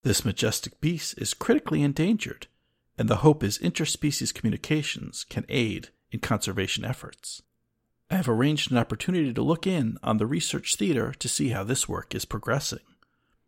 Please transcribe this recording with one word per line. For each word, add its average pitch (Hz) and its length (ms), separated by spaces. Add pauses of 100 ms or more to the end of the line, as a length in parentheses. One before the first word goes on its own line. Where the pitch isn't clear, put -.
This 113 220
majestic - 560
beast 160 380
is - 160
critically - 480
endangered, 156 640 (500)
and 113 140
the 113 60
hope 151 280
is 101 140
interspecies 147 760
communications - 960
can - 220
aid 110 400 (200)
in 107 100
conservation 101 680
efforts. - 560 (680)
I 185 40
have 185 120
arranged 135 440
an 127 40
opportunity 135 560
to 117 80
look 160 280
in 147 340
on 110 140
the 104 100
research - 480
theater 131 420
to - 120
see 143 220
how 95 120
this 120 260
work - 240
is - 120
progressing. - 560 (680)